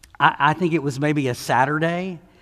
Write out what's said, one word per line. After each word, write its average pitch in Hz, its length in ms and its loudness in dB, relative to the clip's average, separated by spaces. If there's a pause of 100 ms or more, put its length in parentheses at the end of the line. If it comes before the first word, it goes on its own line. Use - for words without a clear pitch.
(180)
I, 151 200 4
I 147 160 4
think 160 180 -2
it 160 100 0
was 135 160 -4
maybe 147 300 0
a 123 60 -2
Saturday, 156 840 -2 (240)